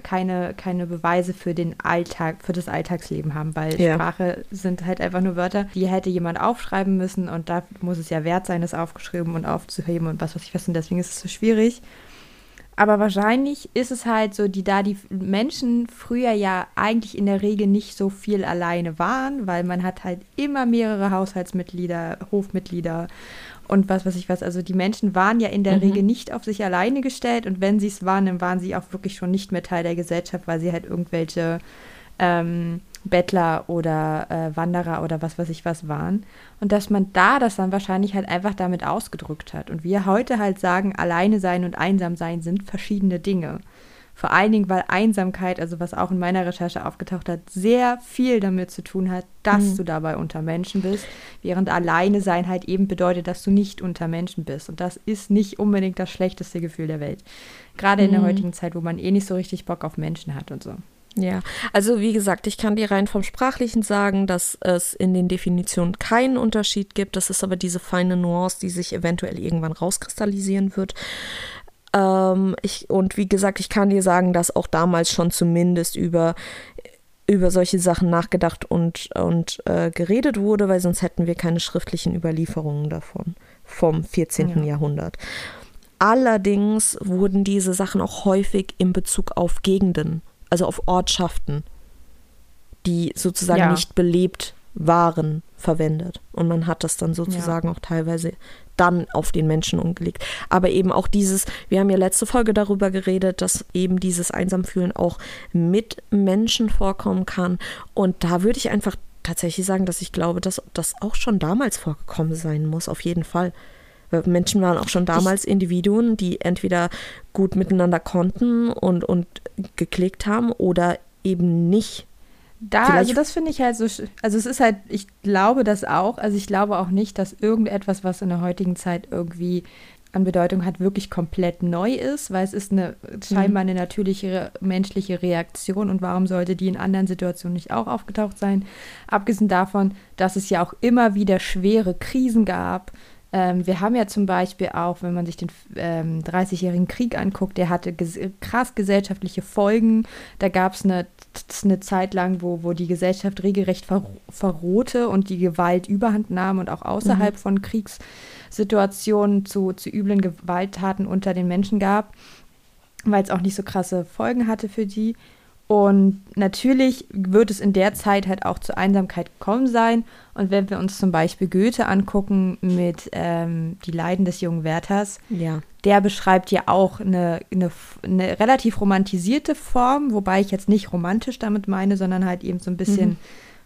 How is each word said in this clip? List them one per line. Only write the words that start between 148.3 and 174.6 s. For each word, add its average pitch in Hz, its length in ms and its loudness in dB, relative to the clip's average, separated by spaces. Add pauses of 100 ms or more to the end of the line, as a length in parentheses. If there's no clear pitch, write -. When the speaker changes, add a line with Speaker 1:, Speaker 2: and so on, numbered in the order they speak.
Speaker 1:
krass - 380 -4
gesellschaftliche 196 640 -2
Folgen. 220 640 4 (340)
Da 196 100 2
gab's 185 360 2
eine, 180 220 2 (580)
eine 190 160 4
Zeit 190 340 -2
lang, 180 280 0
wo, 175 200 -2
wo 170 120 0
die 170 120 -4
Gesellschaft 185 560 -2
regelrecht 190 440 0
ver-, 196 200 0 (220)
verrohte 196 800 0
und 196 220 2
die 185 80 -4
Gewalt 180 500 0
überhand 208 420 0
nahm 185 300 0
und - 100 -6
auch - 120 -8
außerhalb 202 520 2
Speaker 2:
Mhm. - 40 -16
Speaker 1:
von 196 240 0
Kriegssituationen 202 1800 0
zu, 190 260 -2
zu - 180 -14
üblen 202 300 2
Gewalttaten 190 880 -2
unter 196 280 0
den 180 140 0
Menschen 196 300 0
gab, 202 340 2 (920)
weil's 196 260 2
auch 185 100 0
nicht 196 140 0
so 196 80 -6
krasse 185 420 -4
Folgen 233 420 -2
hatte 220 220 -2
für 214 180 -4
die. 214 300 -4 (500)
Und 196 560 6 (140)
natürlich 254 760 2
wird 196 400 4
es 196 80 -6
in 196 140 4
der 196 220 4
Zeit 202 340 0
halt 190 160 -2
auch 180 140 -2
zur - 180 -6
Einsamkeit 185 640 0
gekommen 240 280 0
sein. 233 380 4 (300)
Und 190 160 0
wenn 196 180 2
wir 190 100 -4
uns 190 200 -4
zum 190 120 2
Beispiel 165 380 0
Goethe 226 380 2
angucken 196 760 0
mit, 180 520 0
ähm, 170 760 -2
Die 175 40 -6
Leiden 175 360 0
des 175 160 -4
jungen 165 200 -2